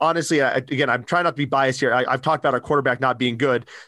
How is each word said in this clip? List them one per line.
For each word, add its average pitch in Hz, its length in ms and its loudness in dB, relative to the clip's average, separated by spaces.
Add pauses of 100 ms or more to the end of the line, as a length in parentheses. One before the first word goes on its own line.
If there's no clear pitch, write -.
honestly, 160 400 0
I, 127 140 2
again, 131 340 -2
I'm 117 160 0
trying 175 180 0
not 170 60 2
to 139 80 -8
be 143 80 -2
biased 135 340 0
here. 123 140 2
I, 127 120 2
I've 131 160 -2
talked 156 220 -2
about 139 100 2
our 123 60 0
quarterback 139 400 0
not 127 180 0
being 120 200 -2
good. 127 320 0 (180)